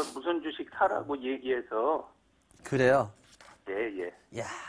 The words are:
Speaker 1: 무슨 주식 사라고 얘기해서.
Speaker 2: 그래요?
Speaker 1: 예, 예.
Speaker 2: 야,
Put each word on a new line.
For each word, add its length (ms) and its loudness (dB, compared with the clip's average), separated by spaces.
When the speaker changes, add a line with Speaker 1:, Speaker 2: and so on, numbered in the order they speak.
Speaker 1:
무슨 280 -2
주식 320 -8
사라고 480 2
얘기해서. 880 -2
Speaker 2:
그래요? 480 4
Speaker 1:
예, 40 -4
예. 400 -10
Speaker 2:
야, 60 -4